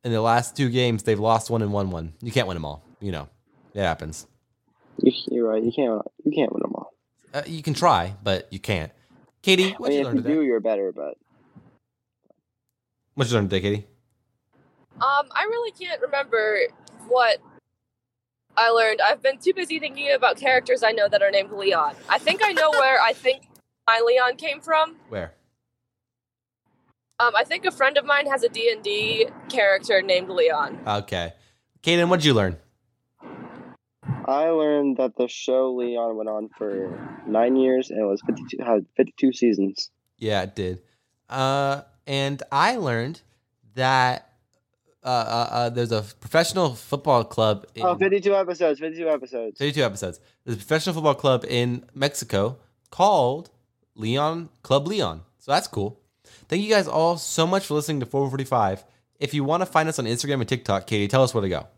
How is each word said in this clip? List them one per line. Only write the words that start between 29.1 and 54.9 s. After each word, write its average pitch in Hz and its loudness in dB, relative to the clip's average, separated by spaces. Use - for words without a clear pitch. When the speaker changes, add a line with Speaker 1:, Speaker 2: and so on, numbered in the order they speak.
Speaker 3:
character 196 2
named 185 0
Leon. 160 0
Speaker 1:
Okay. 101 -4
Kaden, 170 2
what'd 175 2
you 143 6
learn? 92 2
Speaker 2:
I 147 2
learned 147 2
that 131 -2
the 123 0
show 131 0
Leon 117 -2
went 107 -6
on 107 -6
for 95 -8
nine 117 4
years, 131 2
and 110 -4
it 107 2
was 98 -2
fifty-two, - -6
had 110 2
fifty-two - 2
seasons. 98 0
Speaker 1:
Yeah, 104 -2
it 95 -8
did. 92 -6
Uh, 139 0
and 139 -4
I 185 2
learned 131 -4
that 127 0
uh, - -10
uh, 117 -2
uh, 120 -2
there's 120 -2
a 107 0
professional 165 0
football 131 0
club 107 0
in 113 -6
Speaker 2:
Oh, 180 2
fifty-two 190 2
episodes, 170 0
fifty-two 160 -6
episodes. 127 -6
Speaker 1:
Fifty-two 143 -2
episodes. 98 -6
There's 117 -6
a - -12
professional 156 -2
football 156 2
club 131 2
in 123 -2
Mexico 123 -2
called 165 2
Leon, 147 -4
Club 143 2
Leon. 107 -4